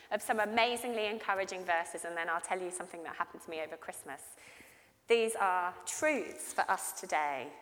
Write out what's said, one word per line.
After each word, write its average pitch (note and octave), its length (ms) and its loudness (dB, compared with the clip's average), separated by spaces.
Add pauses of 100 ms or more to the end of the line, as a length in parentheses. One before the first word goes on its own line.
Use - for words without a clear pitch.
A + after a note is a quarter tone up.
(120)
of G#3+ 100 0
some A3+ 180 2
amazingly A3+ 680 2
encouraging G3 580 -2
verses, E3+ 400 0
and E3+ 120 -4
then E3 120 0
I'll E3 120 0
tell F#3+ 180 -2
you F3+ 120 -4
something F3+ 320 -8
that D3 120 -8
happened - 280 -6
to - 60 -12
me D#3+ 160 -4
over D#3+ 100 -8
Christmas. - 460 -12 (880)
These A3+ 280 6
are F3+ 380 2 (120)
truths - 680 0
for - 180 2
us - 220 0
today. D3 580 0 (100)